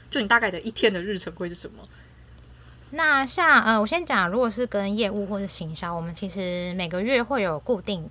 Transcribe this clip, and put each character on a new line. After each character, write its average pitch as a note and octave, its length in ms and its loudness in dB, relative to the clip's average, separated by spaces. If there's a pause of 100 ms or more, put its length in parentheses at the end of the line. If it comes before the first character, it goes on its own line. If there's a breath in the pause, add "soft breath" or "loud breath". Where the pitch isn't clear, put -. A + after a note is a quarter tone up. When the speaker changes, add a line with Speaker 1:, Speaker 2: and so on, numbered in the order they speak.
(120)
Speaker 1:
就 D4 80 0
你 G#3 80 0
大 A#3 100 6
概 A3+ 140 2
的 F3 80 -8
一 A3 100 -6
天 A3+ 220 2
的 F#3 100 -4
日 G3 160 -4
程 F3 160 -8
会 F3+ 140 -8
是 F3 80 -10
什 - 160 -12
么？ - 160 -20 (1000 loud breath)
Speaker 2:
那 D4 360 2
像， D4 380 6
呃， A3 160 4
我 G#3+ 80 2
先 E4+ 180 0
讲， G3 240 2
如 G3 80 0
果 B3 120 4
是 A3+ 180 -2
跟 G3+ 300 -2
业 G#3+ 120 2
务 G3+ 160 -2
或 G3 140 -4
是 G3 80 -4
行 D#3+ 260 -8
销， E3+ 220 -6
我 E3+ 60 -4
们 E3+ 120 -6
其 F#3+ 140 -8
实 F3+ 460 -4
每 F3+ 160 -4
个 F3+ 120 -2
月 A#3+ 220 2
会 A#3+ 180 -2
有 E3+ 160 0
固 - 240 -2
定 F3+ 300 -6